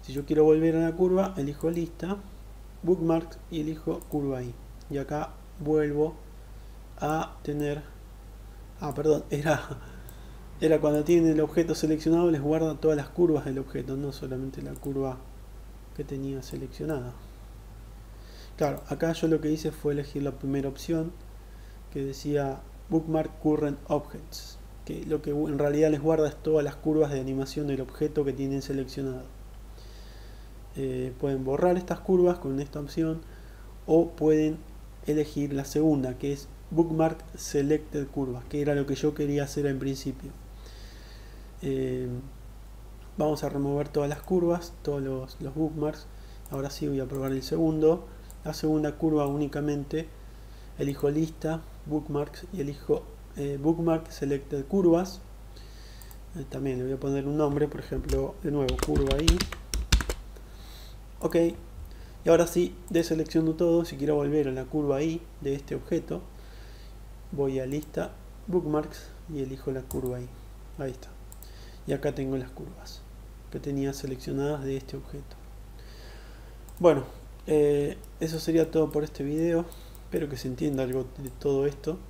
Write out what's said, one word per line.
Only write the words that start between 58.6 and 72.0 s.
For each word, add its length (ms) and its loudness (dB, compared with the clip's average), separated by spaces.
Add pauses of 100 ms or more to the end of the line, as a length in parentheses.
curva 360 4
I. 180 6 (1800)
Ok, 160 0 (880)
y 40 4
ahora 160 10
sí, 300 2 (140)
deselecciono 640 4
todo. 320 4
Si 100 -8
quiero 200 2
volver 340 4
a 20 -2
la 140 -4
curva 360 2
I 200 0 (200)
de 140 0
este 200 -6
objeto, 460 -2 (1080)
voy 280 0
a 60 -2
lista, 460 -4 (360)
bookmarks 600 0 (240)
y 80 -4
elijo 300 -4
la 100 -2
curva 400 -4
I. 80 -10 (480)
Ahí 140 -4
está. 180 -14 (800)
Y 60 0
acá 200 0